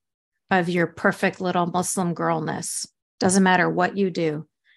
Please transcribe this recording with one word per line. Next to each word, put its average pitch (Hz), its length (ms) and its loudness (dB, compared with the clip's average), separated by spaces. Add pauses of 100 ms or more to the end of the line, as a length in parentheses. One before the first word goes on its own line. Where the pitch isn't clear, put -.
(500)
of 180 180 2
your 175 200 0
perfect - 520 -2
little 180 260 0
Muslim 175 480 -2
girlness. 165 680 -4 (360)
Doesn't 190 240 4
matter 180 260 4
what 180 260 0
you 190 140 0
do. 160 360 -4 (300)